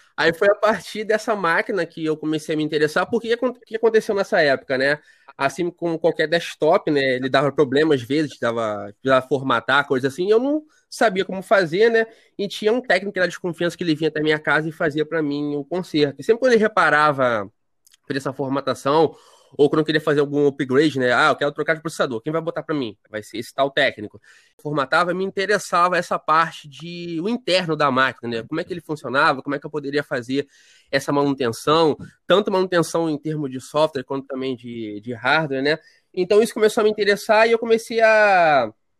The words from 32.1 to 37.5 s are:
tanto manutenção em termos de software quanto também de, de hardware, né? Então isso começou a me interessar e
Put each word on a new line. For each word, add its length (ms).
tanto 260
manutenção 560
em 100
termos 340
de 100
software 420
quanto 220
também 300
de, 460
de 120
hardware, 480
né? 160
Então 300
isso 120
começou 280
a 20
me 60
interessar 580
e 40